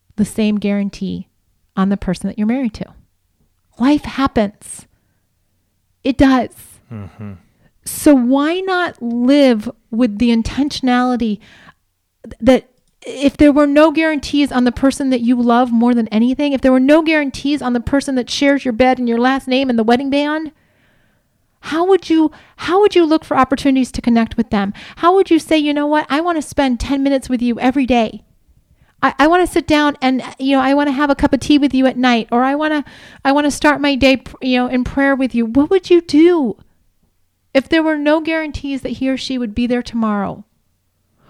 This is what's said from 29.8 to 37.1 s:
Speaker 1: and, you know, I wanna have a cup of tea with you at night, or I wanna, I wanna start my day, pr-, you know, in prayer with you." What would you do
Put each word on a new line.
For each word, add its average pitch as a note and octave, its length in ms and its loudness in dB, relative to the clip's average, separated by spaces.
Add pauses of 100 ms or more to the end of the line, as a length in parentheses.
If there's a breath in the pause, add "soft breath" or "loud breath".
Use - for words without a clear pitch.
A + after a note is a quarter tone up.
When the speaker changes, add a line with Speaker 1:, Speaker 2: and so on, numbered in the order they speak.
Speaker 1:
and, C4 220 0 (160)
you C4+ 140 -2
know, C4+ 100 2
I C4+ 120 2
wanna D4 180 0
have C#4 180 -2
a C#4 60 2
cup C#4+ 160 2
of B3+ 80 0
tea D4 180 2
with C4 160 0
you C4 120 2
at B3+ 100 0
night, B3 340 0
or A#3+ 140 0
I C4+ 100 0
wanna, D4+ 300 -2 (400 loud breath)
I C4+ 80 2
wanna D4 180 2
start C#4+ 300 0
my C#4 160 0
day, C4 220 2
pr-, - 240 -18
you B3+ 160 0
know, B3 100 -2
in B3+ 160 -2
prayer C#4 320 0
with B3+ 180 -4
you." A#3 100 0
What C#4 260 0
would F#4+ 200 0
you F4 100 6
do D#4+ 560 2 (960)